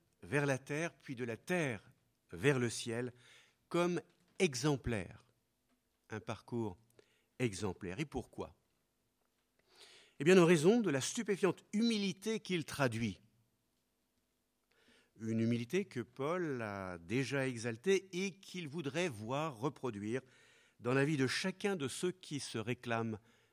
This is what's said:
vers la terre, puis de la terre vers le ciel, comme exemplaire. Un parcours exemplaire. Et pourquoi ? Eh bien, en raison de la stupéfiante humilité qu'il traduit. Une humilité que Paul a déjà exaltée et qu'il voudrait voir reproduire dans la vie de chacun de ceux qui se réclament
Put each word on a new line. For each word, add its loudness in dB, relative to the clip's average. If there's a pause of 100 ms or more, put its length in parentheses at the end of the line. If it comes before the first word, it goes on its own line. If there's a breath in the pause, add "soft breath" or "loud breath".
(240)
vers 0
la 2
terre, -6
puis -12
de -6
la -6
terre -2 (480)
vers 2
le 0
ciel, -6 (560 loud breath)
comme 0 (380)
exemplaire. 0 (880)
Un -8
parcours -6 (580 soft breath)
exemplaire. -4
Et -2
pourquoi ? -10 (1600 loud breath)
Eh -4
bien, 10
en 10
raison 6
de 2
la 2
stupéfiante 0 (100)
humilité 0
qu'il 0
traduit. 0 (2000 soft breath)
Une 0
humilité 0
que -10
Paul -4
a -6
déjà -2
exaltée -2
et -4
qu'il -10
voudrait -2
voir -4
reproduire -4 (560 soft breath)
dans 0
la 4
vie 0
de 2
chacun -2
de -2
ceux -2
qui -8
se -8
réclament -2 (340 soft breath)